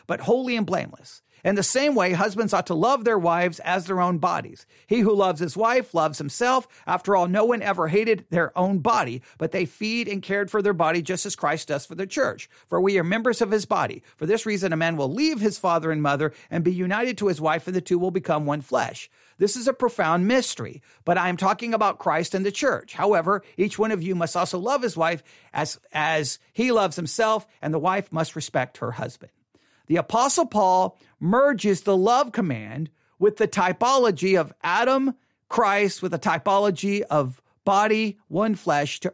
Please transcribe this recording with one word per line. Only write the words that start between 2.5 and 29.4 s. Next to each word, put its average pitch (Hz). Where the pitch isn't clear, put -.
ought -
to 175
love 226
their 220
wives 170
as 180
their 185
own 180
bodies. 165
He 233
who 214
loves 185
his 170
wife 220
loves 156
himself. 240
After 180
all, 175
no 208
one 240
ever 180
hated 208
their 165
own 190
body, 147
but 160
they 175
feed 220
and 196
cared 202
for 214
their 202
body 165
just 185
as -
Christ 156
does 143
for 165
the 190
church. -
For 175
we 196
are 165
members 226
of 202
his 214
body. 170
For -
this 220
reason, 196
a 160
man 165
will 139
leave 294
his 208
father 165
and 156
mother 147
and 170
be 180
united 196
to 208
his 156
wife, 156
and 185
the 180
two 180
will 180
become 156
one 143
flesh. -
This 214
is 247
a 262
profound 180
mystery, 226
but 175
I 180
am 180
talking 226
about 208
Christ 165
and 196
the 202
church. 226
However, 190
each 196
one 220
of 180
you 185
must 165
also 180
love 247
his 180
wife 165
as, -
as 156
he 247
loves 196
himself, 220
and 156
the 160
wife 190
must 160
respect 143
her 117
husband. -